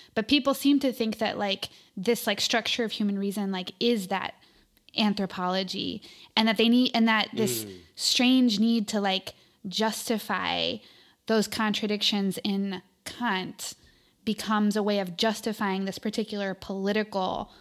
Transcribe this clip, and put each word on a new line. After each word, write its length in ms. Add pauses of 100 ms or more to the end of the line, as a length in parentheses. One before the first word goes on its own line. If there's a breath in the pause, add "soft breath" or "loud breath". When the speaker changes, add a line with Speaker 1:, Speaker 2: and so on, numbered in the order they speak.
(160 loud breath)
Speaker 1:
but 120
people 260
seem 280
to 100
think 280
that, 180
like, 320 (280 loud breath)
this, 300
like, 140
structure 420
of 80
human 260
reason, 340
like, 280
is 280
that 260 (640 soft breath)
anthropology, 1040 (340 loud breath)
and 120
that 100
they 120
need, 240
and 140
that 260
this 320
Speaker 2:
Mm. 120 (180 loud breath)
Speaker 1:
strange 640
need 300
to, 120
like, 320 (340 soft breath)
justify 1080 (520 loud breath)
those 200
contradictions 960
in 380 (240)
Kant 680 (520 soft breath)
becomes 500
a 80
way 160
of 180
justifying 680
this 120
particular 560
political 1080